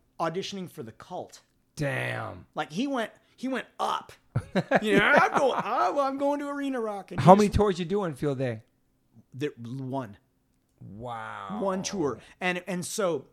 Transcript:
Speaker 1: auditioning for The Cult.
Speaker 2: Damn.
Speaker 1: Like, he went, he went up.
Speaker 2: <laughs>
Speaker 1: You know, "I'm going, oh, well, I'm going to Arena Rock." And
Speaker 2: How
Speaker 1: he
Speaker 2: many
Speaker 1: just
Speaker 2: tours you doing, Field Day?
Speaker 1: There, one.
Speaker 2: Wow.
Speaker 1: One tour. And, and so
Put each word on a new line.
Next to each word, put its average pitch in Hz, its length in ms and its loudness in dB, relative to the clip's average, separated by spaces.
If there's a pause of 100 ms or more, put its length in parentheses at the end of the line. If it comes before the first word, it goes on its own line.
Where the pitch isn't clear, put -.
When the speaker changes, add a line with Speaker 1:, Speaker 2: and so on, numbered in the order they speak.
(200)
Speaker 1:
auditioning 180 500 -4
for 151 140 -14
The 110 100 -12
Cult. - 480 -12 (340)
Speaker 2:
Damn. 120 680 -4 (100)
Speaker 1:
Like, - 160 -4
he 202 160 -2
went, 247 240 -2 (240)
he 247 120 -8
went 254 180 -4 (140)
up. - 320 -2 (240)
Speaker 2:
<laughs> - 460 2
Speaker 1:
You 208 180 4
know, 214 60 6
"I'm 330 320 6
going, 277 280 4
oh, 320 280 0
well, 285 120 2
I'm 269 120 -2
going 285 240 2
to 285 80 -6
Arena 277 300 -4
Rock." 208 320 -6
And 180 80 -2
Speaker 2:
How - 140 10
Speaker 1:
he 202 60 8
Speaker 2:
many 208 100 4
Speaker 1:
just - 80 -4
Speaker 2:
tours 202 220 2
you 180 60 -4
doing, 185 280 -2
Field 139 240 -2
Day? 120 240 -4 (720)
Speaker 1:
There, 139 240 -4
one. 127 600 -8 (640)
Speaker 2:
Wow. 110 840 -10
Speaker 1:
One 190 220 0
tour. 147 360 -4 (200)
And, 180 280 -2
and 180 180 -6
so 170 480 -2